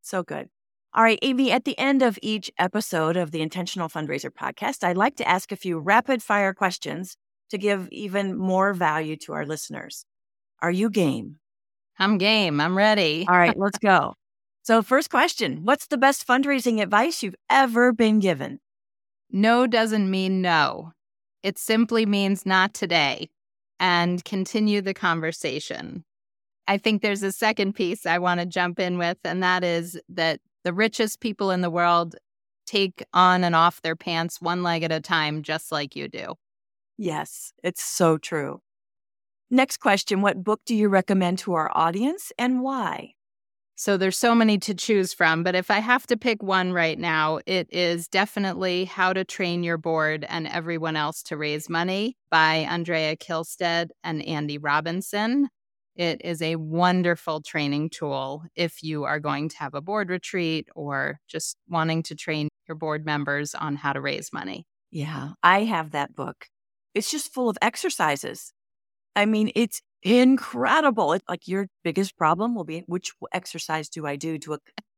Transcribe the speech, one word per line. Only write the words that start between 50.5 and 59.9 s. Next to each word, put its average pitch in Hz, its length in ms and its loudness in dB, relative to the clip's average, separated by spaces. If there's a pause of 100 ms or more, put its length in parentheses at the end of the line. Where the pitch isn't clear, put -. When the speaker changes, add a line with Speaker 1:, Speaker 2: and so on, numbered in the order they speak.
Speaker 2:
Else 151 300 -4
to 160 120 -8
Raise 151 320 -4
Money 190 480 -2 (140)
by 160 280 4
Andrea 160 580 -2
Kilstead 170 760 -4 (140)
and 160 180 -4
Andy 147 360 -6
Robinson. 185 880 -2 (460)
It 170 300 -4
is 170 160 -6
a 165 160 -2
wonderful 170 840 0
training 147 480 -2
tool 139 540 -8 (100)
if 170 280 -4
you 156 220 -6
are 151 160 -2
going 147 300 -4
to - 80 -20
have 160 160 -8
a 143 80 -8
board 196 260 -4